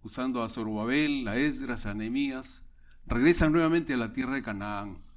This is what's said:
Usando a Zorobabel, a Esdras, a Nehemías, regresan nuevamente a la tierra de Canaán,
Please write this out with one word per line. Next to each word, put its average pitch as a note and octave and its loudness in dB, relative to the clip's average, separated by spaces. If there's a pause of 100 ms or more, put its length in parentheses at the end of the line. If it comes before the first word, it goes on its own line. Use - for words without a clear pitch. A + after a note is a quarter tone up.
Usando B2+ -2
a A2+ -2
Zorobabel, A#2+ 0
a G#2 0
Esdras, B2+ -2
a G#2+ -2
Nehemías, C3 -4 (440)
regresan D3+ 6
nuevamente D#3+ 4
a B2+ 2
la A#2 -2
tierra C3 -2
de C3 -4
Canaán, G#2 -6 (140)